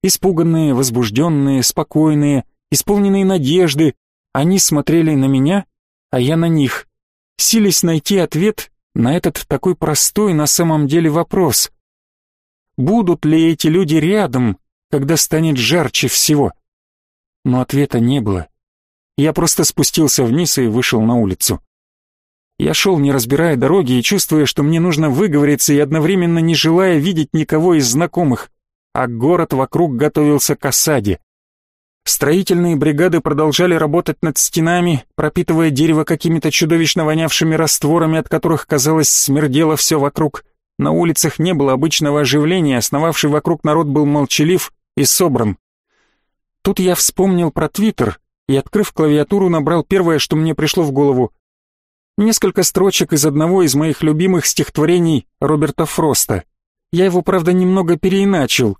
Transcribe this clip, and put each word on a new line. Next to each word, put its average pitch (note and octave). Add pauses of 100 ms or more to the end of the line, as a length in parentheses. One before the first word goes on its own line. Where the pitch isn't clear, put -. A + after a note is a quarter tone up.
Испуганные, E3
возбуждённые, C3
спокойные, D3 (280)
исполненные G3
надежды. D#3+ (380)
Они F3
смотрели D#3
на C3+
меня, C#3 (460)
а B2+
я C3+
на E3
них. D3 (500)
Сились G#3
найти E3+
ответ F3+ (220)
на A#2+
этот -
такой -
простой E3+
на D3+
самом D#3
деле D#3+
вопрос. E3 (1040)
Будут F3
ли D#3+
эти D#3+
люди D#3+
рядом, D3 (340)
когда C#3
станет D#3
жарче C3
всего? C#3+ (960)
Но B2+
ответа C#3
не C3
было. G2 (680)
Я D3+
просто D#3+
спустился C#3+
вниз D3
и B2
вышел A2+
на A#2
улицу. G2 (960)
Я D3
шёл, F3+
не C#3
разбирая C#3
дороги, C3+
и A#2+
чувствуя, D#3
что C#3
мне D#3+
нужно D#3+
выговориться, D3
и C#3+
одновременно E3
не E3
желая E3+
видеть D#3+
никого D#3+
из D3
знакомых, C#3+ (440)
а B2
город D3
вокруг C3+
готовился D3
к -
осаде. B2 (880)
Строительные F3
бригады D#3
продолжали D#3
работать D#3+
над D#3
стенами, F3 (120)
пропитывая D#3+
дерево D3+
какими-то D#3+
чудовищно E3
вонявшими D#3+
растворами, D#3+
от -
которых, D#3+
казалось, D3+
смердело D3+
всё D#3
вокруг. C#3+ (340)
На C#3+
улицах E3
не F3
было C#3
обычного D3
оживления, D3
сновавший D3+
вокруг D3+
народ D3+
был C#3+
молчалив D3 (240)
и C#3+
собран. A#2+ (1040)
Тут G3
я F3+
вспомнил F3
про D#3+
Twitter D3 (320)
и, C3+
открыв -
клавиатуру, D#3+
набрал D#3+
первое, E3+
что -
мне D#3+
пришло D#3
в C#3+
голову. C3 (840)
Несколько G#3
строчек F#3
из D3+
одного D#3+
из C3
моих D3+
любимых D#3
стихотворений D#3+ (140)
Роберта D3+
Фроста. C3 (500)
Я F3+
его, F3+
правда, F3+
немного F#3
переиначил F3